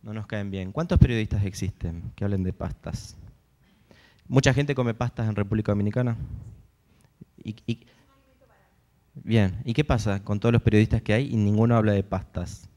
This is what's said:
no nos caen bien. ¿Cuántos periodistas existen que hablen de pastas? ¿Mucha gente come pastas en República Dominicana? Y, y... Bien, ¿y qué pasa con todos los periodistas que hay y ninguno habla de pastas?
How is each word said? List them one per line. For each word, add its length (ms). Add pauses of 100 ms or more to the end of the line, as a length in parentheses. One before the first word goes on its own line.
no 100
nos 140
caen 240
bien. 220
¿Cuántos 260
periodistas 460
existen 720
que 80
hablen 180
de 100
pastas? 640 (1080)
¿Mucha 260
gente 220
come 180
pastas 360
en 80
República 340
Dominicana? 460 (1300)
Y, 100 (100)
y... 220 (1300)
Bien, 500
¿y 80
qué 120
pasa 400
con 160
todos 120
los 100
periodistas 400
que 100
hay 200
y 40
ninguno 400
habla 160
de 100
pastas? 760